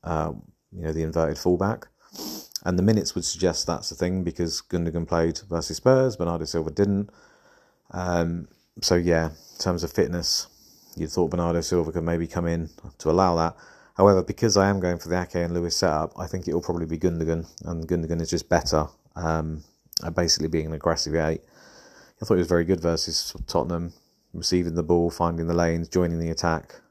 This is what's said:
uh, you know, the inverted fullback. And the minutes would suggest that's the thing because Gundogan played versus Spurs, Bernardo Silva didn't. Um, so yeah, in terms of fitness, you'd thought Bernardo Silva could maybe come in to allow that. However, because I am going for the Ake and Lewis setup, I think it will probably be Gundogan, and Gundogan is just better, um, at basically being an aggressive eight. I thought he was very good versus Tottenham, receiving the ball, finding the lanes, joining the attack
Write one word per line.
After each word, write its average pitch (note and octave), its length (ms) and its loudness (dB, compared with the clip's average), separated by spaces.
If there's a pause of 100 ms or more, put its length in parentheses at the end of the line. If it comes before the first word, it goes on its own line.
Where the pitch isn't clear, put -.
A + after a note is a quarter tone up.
uh, D#2+ 280 -2 (400)
you F2 120 -10
know, D#2+ 100 -2
the D#2+ 100 -2
inverted E2 340 0
fullback. F#2+ 500 2 (760)
And F2 160 0
the F2+ 40 2
minutes G#2+ 300 2
would F2+ 100 -4
suggest - 440 -2
that's - 220 -4
the - 60 -12
thing F#2 280 -2
because E2 460 -4
Gundogan E2+ 380 -2
played E2 400 2
versus E2 300 -6
Spurs, C3 380 4
Bernardo E2+ 300 -2
Silva D#2+ 260 -4
didn't. G2+ 400 0 (800)
Um, F2 560 -2 (340)
so - 140 4
yeah, E2+ 320 4
in - 320 -12
terms F2 240 0
of E2 100 -6
fitness, - 540 0 (480)
you'd D#2 160 -6
thought E2+ 180 2
Bernardo E2+ 320 0
Silva E2 300 0
could E2 120 -4
maybe E2+ 220 0
come E2+ 220 -4
in E2 240 -4 (260)
to D#2 140 0
allow F2 240 6
that. E2 200 0 (380)
However, F#2+ 300 6
because G#2 340 0
I G2 100 6
am G2 120 2
going F2+ 180 0
for E2+ 120 -12
the F2+ 120 0
Ake F2+ 140 -6
and E2+ 180 0
Lewis E2+ 240 -2
setup, D#2 400 0
I - 80 -8
think F2+ 220 -6
it D#2+ 80 -2
will F2 60 0
probably E2+ 260 -4
be E2 100 -4
Gundogan, E2 480 0 (200)
and E2 220 -6
Gundogan E2 320 -2
is E2 120 -4
just - 180 -4
better, D#2+ 380 2 (280)
um, D#2+ 480 -2 (400)
at E2+ 120 -6
basically D#2+ 320 0
being D#2+ 180 -2
an D#2+ 80 -6
aggressive D#2 400 -2
eight. D#2+ 280 0 (800)
I A2 60 -8
thought - 80 2
he F#2 60 4
was E2+ 80 0
very E2+ 180 2
good F2 140 2
versus E2 560 -2 (100)
Tottenham, E2+ 480 -2 (400)
receiving F2 400 0
the E2+ 100 0
ball, E2+ 280 4
finding E2+ 340 0
the E2+ 80 0
lanes, E2+ 340 2
joining E2+ 300 0
the E2 140 -2
attack E2 600 -2